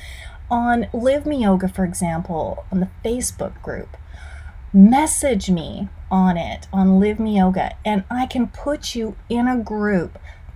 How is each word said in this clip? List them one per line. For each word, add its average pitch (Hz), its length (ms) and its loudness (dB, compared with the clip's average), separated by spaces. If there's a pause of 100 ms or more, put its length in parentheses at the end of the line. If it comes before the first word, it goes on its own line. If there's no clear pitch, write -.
(500)
On 240 420 2
Live 269 340 0
Me 294 160 0
Yoga, 190 260 2
for 190 160 -2
example, 165 880 -4
on 190 80 0
the 185 80 0 (160)
Facebook 233 580 -6
group, - 340 -10 (760)
message 240 800 6
me 175 380 -4 (220)
on 185 260 4
it, 151 360 -6
on 190 260 6
Live 208 220 2
Me 214 160 0
Yoga, 185 480 2
and 208 260 0
I 254 160 -2
can 247 220 -2
put - 460 -6
you 220 220 -6 (120)
in 240 180 0
a 254 120 0
group 208 600 -2 (380)